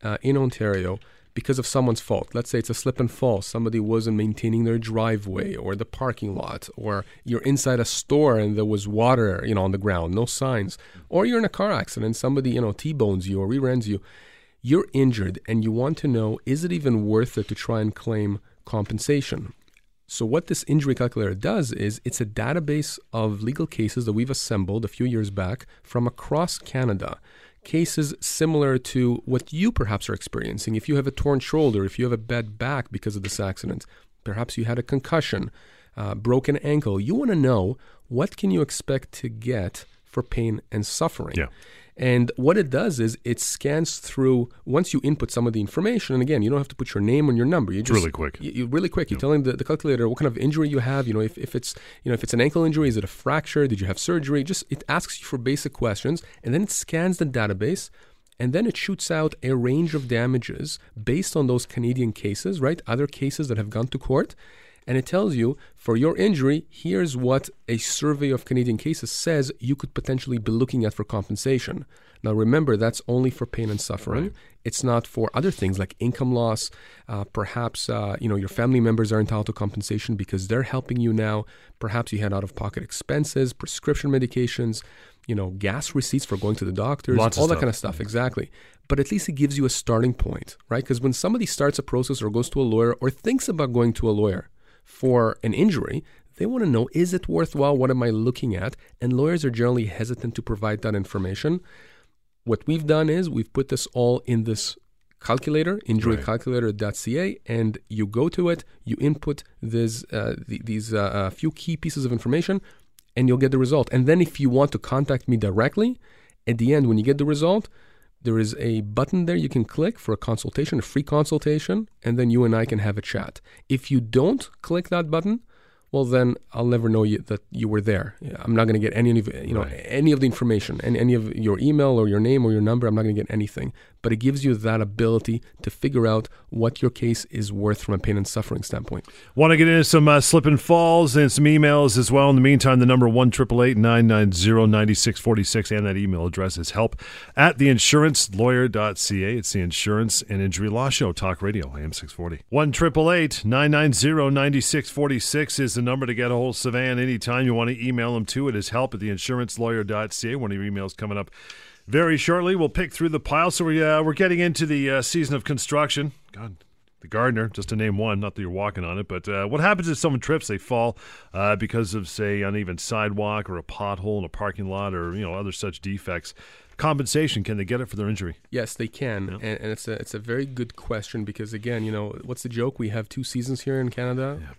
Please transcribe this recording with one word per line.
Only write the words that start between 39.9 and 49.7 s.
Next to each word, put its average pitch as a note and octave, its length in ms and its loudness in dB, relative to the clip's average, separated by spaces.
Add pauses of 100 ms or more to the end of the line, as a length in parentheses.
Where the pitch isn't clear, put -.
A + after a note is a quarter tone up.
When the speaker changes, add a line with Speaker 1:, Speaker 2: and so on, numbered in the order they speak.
Speaker 1:
for - 180 -6
pain A2+ 400 -2 (100)
and G#2+ 140 -2
suffering? - 500 -4
Speaker 2:
Yeah. D2+ 120 -2 (520)
Speaker 1:
And B2 360 4
what D3 200 4
it D#3+ 140 2
does C#3+ 300 -2
is A2+ 240 0
it A#2+ 160 -2
scans - 580 -2
through, C3 520 0 (140)
once D3+ 300 0
you C3+ 80 2
input C#3+ 300 -2
some A#2 160 0
of A2+ 40 -2
the A2 80 -2
information, F#3 540 -2
and B2+ 80 2
again, C3+ 200 2
you G#2+ 60 2
don't C#3+ 120 2
have C#3 80 -4
to - 80 -18
put - 180 -8
your G2+ 80 0
name C#3 260 4
and A#2+ 80 4
your A#2+ 80 4 (100)
number. G#2 180 0
You G2 80 -2
Speaker 2:
It's A#2+ 80 -4
Speaker 1:
just A2 100 6
Speaker 2:
really E2 140 0
quick. D2+ 280 -6
Speaker 1:
you, - 120 -10
you, B2 140 -4
really E3 220 0
quick. F3 220 -2
You G2+ 60 -2
Speaker 2:
Yep. - 40 -6
Speaker 1:
tell C#3+ 120 2
him D3 100 4
the, B2+ 120 0
the C3 100 -4
calculator C3+ 440 0